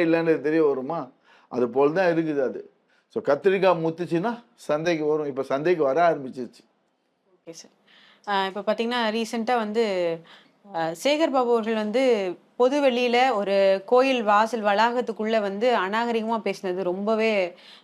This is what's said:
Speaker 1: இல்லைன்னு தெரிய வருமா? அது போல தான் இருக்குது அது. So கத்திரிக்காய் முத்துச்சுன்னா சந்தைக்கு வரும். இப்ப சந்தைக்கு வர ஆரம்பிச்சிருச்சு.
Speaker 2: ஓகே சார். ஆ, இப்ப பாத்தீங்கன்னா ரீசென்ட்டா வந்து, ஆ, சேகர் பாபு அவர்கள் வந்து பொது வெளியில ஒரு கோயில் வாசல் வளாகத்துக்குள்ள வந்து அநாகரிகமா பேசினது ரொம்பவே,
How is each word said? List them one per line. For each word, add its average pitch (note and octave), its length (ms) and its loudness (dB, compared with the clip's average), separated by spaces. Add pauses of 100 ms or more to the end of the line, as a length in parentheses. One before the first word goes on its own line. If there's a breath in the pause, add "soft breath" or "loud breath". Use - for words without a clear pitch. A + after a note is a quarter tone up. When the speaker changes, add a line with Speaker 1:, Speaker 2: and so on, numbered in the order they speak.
Speaker 1:
இல்லைன்னு E3 360 2
தெரிய D#3 220 2
வருமா? C#3 440 -2 (400 soft breath)
அது B2 220 -2
போல C#3 220 2
தான் E3+ 240 0
இருக்குது D#3 280 -2
அது. - 280 -8 (380)
So A2 140 -6
கத்திரிக்காய் F3 600 2
முத்துச்சுன்னா E3+ 600 -4 (120)
சந்தைக்கு D#3 500 -2
வரும். D3+ 200 0
இப்ப C3+ 180 -6
சந்தைக்கு D#3 400 0
வர D#3 260 4
ஆரம்பிச்சிருச்சு. B2+ 540 -8 (640)
Speaker 2:
ஓகே F#3 240 -20
சார். - 220 -20 (560 soft breath)
ஆ, G3 180 0
இப்ப F#3+ 160 -6
பாத்தீங்கன்னா A3+ 500 -2
ரீசென்ட்டா A3+ 440 -2
வந்து, A3 300 0 (880 soft breath)
ஆ, E3 140 -2 (160)
சேகர் D4 280 2
பாபு B3 200 0
அவர்கள் A3+ 220 0
வந்து G#3+ 600 0 (220)
பொது C4 360 2
வெளியில B3 420 2
ஒரு G3 520 2
கோயில் B3 380 4
வாசல் G#3+ 400 2
வளாகத்துக்குள்ள A3 800 0
வந்து G#3+ 360 0
அநாகரிகமா A3 640 -2
பேசினது F#3+ 420 -4
ரொம்பவே, G3+ 720 -2 (280 loud breath)